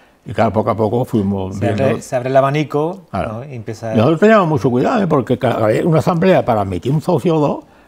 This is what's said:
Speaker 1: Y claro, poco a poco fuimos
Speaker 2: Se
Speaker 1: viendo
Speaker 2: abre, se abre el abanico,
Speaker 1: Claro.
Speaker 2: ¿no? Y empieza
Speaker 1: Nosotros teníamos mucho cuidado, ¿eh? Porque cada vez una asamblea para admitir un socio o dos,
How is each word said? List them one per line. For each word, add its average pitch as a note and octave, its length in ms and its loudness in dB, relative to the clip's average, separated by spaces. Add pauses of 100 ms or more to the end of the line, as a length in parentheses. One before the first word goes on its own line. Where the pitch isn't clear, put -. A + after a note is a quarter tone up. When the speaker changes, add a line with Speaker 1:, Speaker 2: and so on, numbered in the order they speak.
(240)
Speaker 1:
Y - 100 -14
claro, A2 180 2
poco G#2 180 -2
a A2 60 -2
poco G#2+ 280 -2
fuimos G2 520 -2
Speaker 2:
Se G2 100 -4
Speaker 1:
viendo A2 180 -2
Speaker 2:
abre, - 180 -2
se - 120 -10
abre B2+ 140 -4
el C3+ 80 0
abanico, D3 760 -2
Speaker 1:
Claro. F2+ 220 -4
Speaker 2:
¿no? A#2 120 -12
Y D3 120 -16
empieza A2+ 380 -8
Speaker 1:
Nosotros C3+ 260 2
teníamos G#3 280 6
mucho C#3 220 0
cuidado, G3+ 320 0
¿eh? F#3+ 60 0
Porque C3 300 0
cada A#2 280 0
vez A2 180 2
una D#3+ 140 2
asamblea E3+ 460 2
para A2 160 0
admitir G2 320 -2
un D#3 100 0
socio E3 340 0
o D#3 40 2
dos, D#3 240 0 (240)